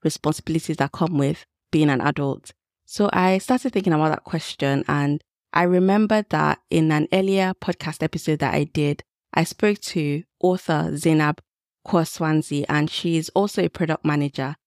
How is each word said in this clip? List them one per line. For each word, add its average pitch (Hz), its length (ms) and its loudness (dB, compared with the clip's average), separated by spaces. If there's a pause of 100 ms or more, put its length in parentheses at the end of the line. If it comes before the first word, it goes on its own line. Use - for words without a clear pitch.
responsibilities 160 760 -2
that 139 140 -2
come 160 260 0
with 143 260 -2 (260)
being 151 200 4
an 131 100 0
adult. 139 520 -4 (340)
So - 260 0
I 185 240 2
started 254 380 -2
thinking 190 180 2
about 156 160 2
that - 160 -4
question, 139 640 -4
and 143 320 0 (320)
I 175 120 2
remembered 202 640 2
that 151 300 0 (100)
in 160 220 2
an 151 200 0
earlier 190 480 2
podcast - 420 -6
episode 156 360 -2
that 139 160 -2
I 147 100 0
did, 147 380 -2 (320)
I 165 100 2
spoke 208 360 0
to 147 420 -4 (180)
author 165 560 0
Zainab 156 460 2 (440)
Kwaswanzi, 156 840 0
and 151 180 0
she 165 300 -2
is 160 160 -6
also 196 300 0
a 175 40 0
product 160 340 -2
manager. 147 540 -2 (100)